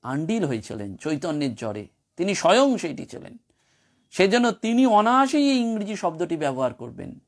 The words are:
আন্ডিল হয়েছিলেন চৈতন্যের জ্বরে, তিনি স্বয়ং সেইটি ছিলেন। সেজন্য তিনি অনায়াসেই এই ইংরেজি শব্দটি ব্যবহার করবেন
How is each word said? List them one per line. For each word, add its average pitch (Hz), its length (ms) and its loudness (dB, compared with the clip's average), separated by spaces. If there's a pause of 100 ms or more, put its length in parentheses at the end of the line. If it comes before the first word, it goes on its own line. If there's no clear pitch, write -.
আন্ডিল 160 420 -2
হয়েছিলেন 107 500 -6
চৈতন্যের 147 600 -4
জ্বরে, 107 320 -8 (300)
তিনি 190 180 -2
স্বয়ং 240 420 4
সেইটি - 280 -8
ছিলেন। - 320 -16 (720)
সেজন্য 226 400 4
তিনি 233 340 2
অনায়াসেই 262 640 4
এই 269 80 2
ইংরেজি 220 380 -2
শব্দটি 170 420 -4
ব্যবহার 131 360 -2
করবেন - 540 -14